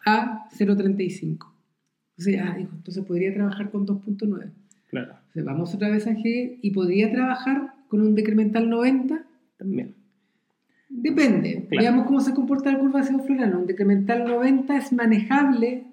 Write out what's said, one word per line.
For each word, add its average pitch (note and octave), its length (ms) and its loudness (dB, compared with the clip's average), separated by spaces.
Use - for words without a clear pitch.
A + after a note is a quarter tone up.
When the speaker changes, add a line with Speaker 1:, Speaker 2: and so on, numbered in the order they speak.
Speaker 1:
a A3+ 460 0
cero G3+ 240 0
treinta F#3+ 280 0
y F3 80 -4
cinco. D#3+ 420 -10
O E3+ 40 -18
sea, F#3 300 0
ah, - 60 -8
digo, - 160 -10
entonces F#3 300 -10
podría F#3 300 -2
trabajar G3+ 380 -4
con G3+ 140 -2
dos G3 160 -2
punto G#3+ 260 -6
nueve. - 240 -6
Speaker 2:
Claro. - 240 -8
Speaker 1:
Entonces D#3 180 -8
vamos D#3 280 -4
otra G#3 160 -2
vez G#3+ 180 0
a A#3 40 0
G A#3 500 -2
y G3+ 100 -2
podría F#3+ 400 2
trabajar B3+ 640 -2
con G#3+ 140 0
un G#3+ 140 4
decremental A3 540 2
noventa. C4 540 0
Speaker 2:
También. - 380 -6
Speaker 1:
Depende. C4+ 800 0
Speaker 2:
Claro. - 140 0
Speaker 1:
Veamos A#3+ 240 4
cómo C#4 160 2
se C4 120 0
comporta C4+ 380 0
la C4+ 80 2
curva C4+ 220 2
de - 60 -2
sevoflurano. B3+ 520 0
Un F3+ 80 -2
decremental G3+ 560 2
noventa C4 540 2
es - 160 -2
manejable A#3+ 1000 2